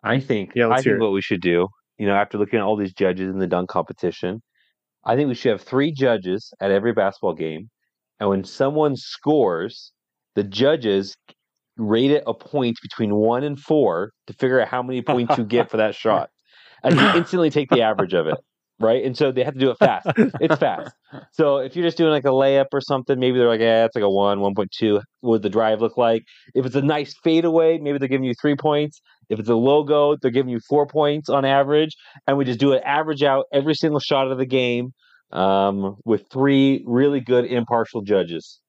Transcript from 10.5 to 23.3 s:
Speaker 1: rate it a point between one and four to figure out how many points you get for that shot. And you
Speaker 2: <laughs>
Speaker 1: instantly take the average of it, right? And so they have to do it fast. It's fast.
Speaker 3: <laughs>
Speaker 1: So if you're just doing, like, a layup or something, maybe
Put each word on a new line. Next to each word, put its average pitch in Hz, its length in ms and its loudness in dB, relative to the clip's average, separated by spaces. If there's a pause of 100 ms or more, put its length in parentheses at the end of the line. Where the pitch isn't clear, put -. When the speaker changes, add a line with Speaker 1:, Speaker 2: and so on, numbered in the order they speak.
Speaker 1:
rate 117 360 2
it 147 140 2
a 113 80 -4
point 123 480 -4
between 107 340 -4
one 113 260 2
and 147 160 -6
four 104 540 0 (160)
to - 60 -16
figure 131 260 2
out 107 80 0
how 127 140 -4
many 127 200 -6
points 123 360 0
you 117 60 -2
get 113 260 0
for 110 80 -4
that 107 180 0
shot. 95 340 0 (540)
And 170 100 4
you 139 120 4
Speaker 2:
<laughs> 196 100 2
Speaker 1:
instantly 170 340 0
take 139 200 -2
the 123 120 0
average 101 320 -2
of 82 120 0
it, 78 100 -4 (440)
right? 113 240 0
And 131 120 -4
so 143 160 0
they 123 120 -2
have 135 100 -6
to 131 60 -6
do 135 100 2
it 113 80 -6
fast. 117 380 0
It's 160 420 0
fast. 127 400 -4
Speaker 3:
<laughs> - 60 -20 (280)
Speaker 1:
So 143 260 0
if 131 180 -8
you're 175 80 -2
just 165 140 -2
doing, 165 120 4
like, 147 140 0
a 143 40 2
layup 135 440 2
or 139 80 -2
something, 131 400 -2
maybe 127 180 2